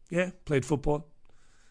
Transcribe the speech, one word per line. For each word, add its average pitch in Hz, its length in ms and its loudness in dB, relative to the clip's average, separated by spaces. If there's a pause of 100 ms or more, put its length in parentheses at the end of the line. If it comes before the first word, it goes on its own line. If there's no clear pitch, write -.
Yeah, 180 220 0 (140)
played 135 200 2
football. 147 420 0 (640)